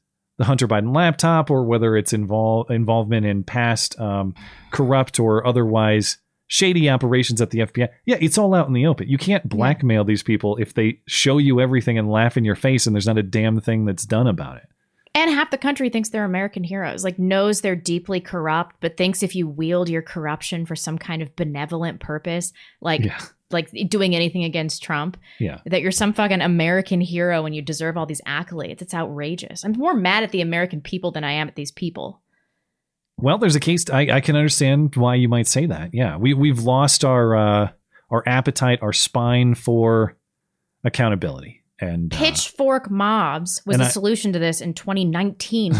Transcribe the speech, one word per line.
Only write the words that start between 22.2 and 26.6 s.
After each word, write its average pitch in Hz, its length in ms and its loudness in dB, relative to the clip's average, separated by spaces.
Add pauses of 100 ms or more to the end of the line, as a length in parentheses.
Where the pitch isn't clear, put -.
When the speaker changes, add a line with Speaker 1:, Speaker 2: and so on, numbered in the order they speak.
Speaker 2:
like, 156 240 -2
Speaker 1:
Yeah. - 160 -4 (320)
Speaker 2:
like 165 180 -2 (180)
doing 190 280 0
anything 170 260 -2
against 160 400 -6
Trump, 160 340 -6 (220)
Speaker 1:
Yeah. 87 280 -6
Speaker 2:
that 175 160 -2
you're 190 100 -2
some 208 200 0
fucking 202 280 0
American 175 600 2